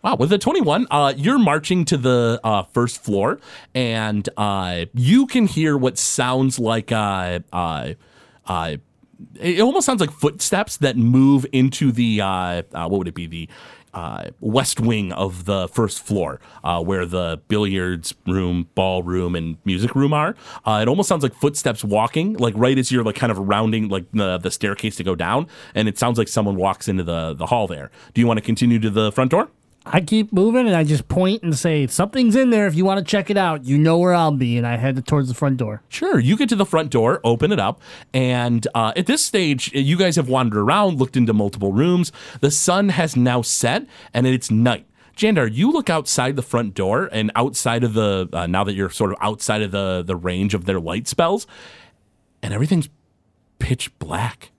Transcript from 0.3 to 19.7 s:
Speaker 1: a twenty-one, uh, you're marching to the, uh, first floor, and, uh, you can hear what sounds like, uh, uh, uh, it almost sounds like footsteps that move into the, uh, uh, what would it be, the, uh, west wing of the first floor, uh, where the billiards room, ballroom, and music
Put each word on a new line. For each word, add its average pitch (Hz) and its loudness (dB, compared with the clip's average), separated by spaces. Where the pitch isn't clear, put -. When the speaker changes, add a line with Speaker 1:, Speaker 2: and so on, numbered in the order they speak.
Speaker 1:
a 202 4
twenty-one, 233 2
uh, 143 4
you're 214 2
marching 160 2
to 165 0
the, 120 2
uh, 104 2
first - -2
floor, 104 -2
and, 110 -2
uh, 92 -2
you 185 4
can 240 2
hear 156 0
what 127 0
sounds 131 0
like, 113 -2
uh, 95 -2
uh, 80 -4
uh, 82 -4
it 175 -2
almost 294 2
sounds 254 0
like 156 0
footsteps - -2
that 135 0
move 131 4
into 131 2
the, 113 0
uh, 98 -2
uh, 90 -2
what 98 0
would 90 -4
it 82 -10
be, 85 -10
the, 82 -12
uh, 58 -10
west 120 -2
wing 110 0
of 90 -6
the 98 -2
first - -4
floor, 82 -4
uh, 85 -2
where 90 -2
the 85 -6
billiards 92 -2
room, 90 -2
ballroom, 90 0
and 82 -6
music 98 -2